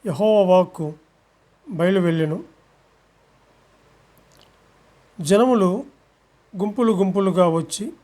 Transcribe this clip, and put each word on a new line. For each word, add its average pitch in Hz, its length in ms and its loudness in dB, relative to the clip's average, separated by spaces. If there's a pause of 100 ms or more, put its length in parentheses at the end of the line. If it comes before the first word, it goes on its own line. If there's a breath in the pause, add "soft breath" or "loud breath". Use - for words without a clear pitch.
యెహోవా 196 520 2
వాక్కు 165 360 -2 (760)
బయలువెళ్ళెను. 170 720 -2 (2750)
జనములు 208 640 2 (720)
గుంపులు 214 360 -2
గుంపులుగా 185 540 0
వచ్చి 165 460 -6 (100)